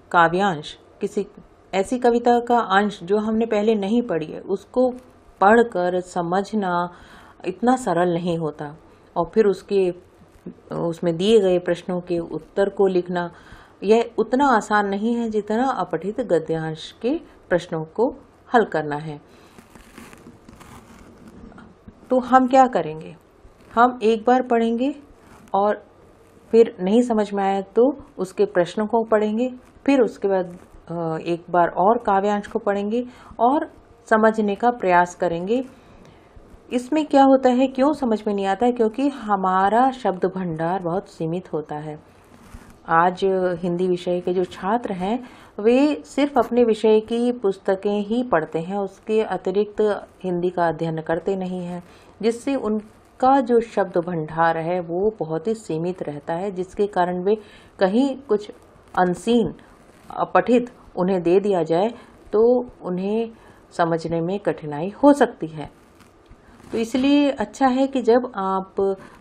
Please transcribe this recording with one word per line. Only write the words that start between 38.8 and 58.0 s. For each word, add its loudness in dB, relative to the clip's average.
हमारा 2
शब्द -2
भंडार -4
बहुत -6
सीमित -8
होता -6
है। -12
आज 4
हिंदी -2
विषय 0
के -2
जो 2
छात्र -4
हैं -4
वे 2
सिर्फ -2
अपने 2
विषय 4
की -2
पुस्तकें -2
ही -2
पढ़ते -2
हैं, -6
उसके -4
अतिरिक्त -2
हिंदी -2
का 0
अध्ययन -4
करते -4
नहीं -6
हैं, -10
जिससे -2
उनका -2
जो 2
शब्द -2
भंडार -2
है -4
वो -2
बहुत -6
ही 0
सीमित -6
रहता -10
है, -6
जिसके -4
कारण -2
वे 0
कहीं 2